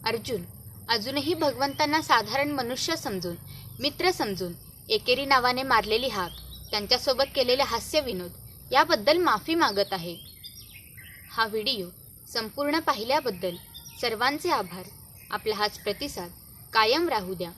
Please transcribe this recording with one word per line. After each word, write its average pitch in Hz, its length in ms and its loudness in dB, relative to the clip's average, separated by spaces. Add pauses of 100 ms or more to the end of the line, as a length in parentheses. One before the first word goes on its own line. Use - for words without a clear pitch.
अर्जुन, 226 380 -2 (460)
अजूनही 269 460 0
भगवंतांना 294 680 2
साधारण 269 480 2
मनुष्य 262 460 -2
समजून, 185 400 -4 (440)
मित्र 302 300 2
समजून, 190 420 -2 (360)
एकेरी 247 360 2
नावाने 254 380 4
मारलेली 233 460 4
हाक, 190 220 -2 (400)
त्यांच्यासोबत 240 540 2 (100)
केलेले 254 280 4
हास्य 269 380 0
विनोद 185 300 -4 (420)
याबद्दल 302 440 4
माफी 311 380 2
मागत 220 380 2
आहे. 170 240 -6 (1160)
हा 220 140 2
व्हिडिओ 214 400 -2 (460)
संपूर्ण 285 480 0
पाहिल्याबद्दल 226 760 0 (440)
सर्वांचे 247 500 0
आभार. 190 320 0 (480)
आपला 214 240 -2
हाच 208 240 0
प्रतिसाद 190 520 -6 (420)
कायम 247 360 4
राहू 196 260 -2
द्या. 170 240 -6